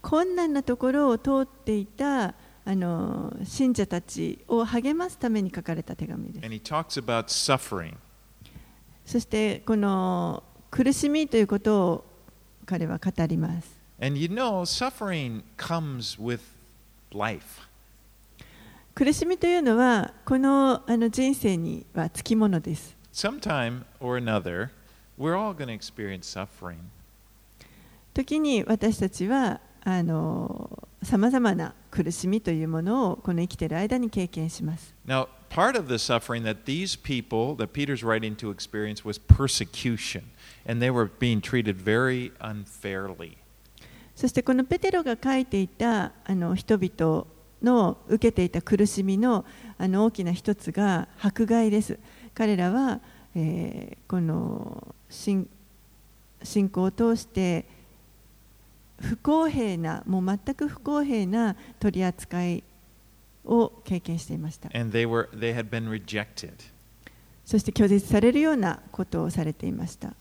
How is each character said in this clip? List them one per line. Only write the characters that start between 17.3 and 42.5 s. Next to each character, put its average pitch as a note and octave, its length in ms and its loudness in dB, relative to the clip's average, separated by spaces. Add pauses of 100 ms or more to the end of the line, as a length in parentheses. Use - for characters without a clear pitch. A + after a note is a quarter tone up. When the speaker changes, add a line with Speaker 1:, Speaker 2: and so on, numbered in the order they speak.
Speaker 1:
苦 C#4 160 4
し - 140 0
み F4+ 120 0
と - 80 0
い F4 120 4
う E4+ 40 2
の A#3 140 4
は、 A#3+ 360 4 (120)
こ C4 140 2
の、 C4+ 480 4
あ B3 100 2
の、 A#3 120 2
人 C4 260 2
生 G3+ 220 0
に E3 380 -6
は E3 160 -2
つ - 140 -12
き A3+ 100 0
も G#3+ 140 4
の F3 120 2
で D#3+ 140 -6
す。 - 220 -14 (160)
Speaker 2:
Sometime C#3 720 -2 (160)
or B2 180 -2
another, G#2+ 520 -2 (480)
we're D#3+ 200 0
all G#3 160 -4
gonna C3+ 180 -8
experience G2 520 -10
suffering. F2+ 540 -10 (1300)
Speaker 1:
時 C#4+ 280 0
に C4+ 240 2
私 G#3+ 340 2
た F#3+ 100 0
ち F#3+ 200 -4
は、 B3 320 0 (240)
あ F#3 180 2
の、 D#3+ 840 -4 (140)
様 G#3+ 280 4
々 A#3+ 240 4
な E3 200 -4 (160)
苦 E3 200 -2
し F3 160 -6
み G#3 140 2
と F#3+ 100 -4
い D#3+ 140 0
う D#3+ 40 -4
も D#3+ 140 -2
の G#3+ 300 0
を - 40 -4
こ - 160 -4
の E3+ 80 2
生 F3+ 80 0
き - 80 -10
て E3 100 -4
い - 20 -4
る D3+ 80 -4
間 G#3+ 220 0
に A#3 120 -2
経 F#3 180 -2
験 D#3+ 220 -4
し - 140 -10
ま D#3+ 120 -4
す。 - 180 -18 (120)
Speaker 2:
Now, C3 220 0 (200)
part A#3 300 4
of D#3 100 -4
the B2+ 60 0
suffering A#2 480 0
that A2 220 -4
these F3 360 -4
people A#2+ 560 -2
that A2 120 -4
Peter's C#3 360 -4
writing A2 320 0
to G#2+ 140 -8
experience G#2+ 540 -8
was G#2 140 -6
persecution, - 1080 0 (420)
and A#2 180 0
they B2+ 60 4
were A#2+ 180 2 (100)
being A#2 220 2
treated G#2+ 420 0
very B2 580 2
unfairly. F#2+ 960 -10 (800)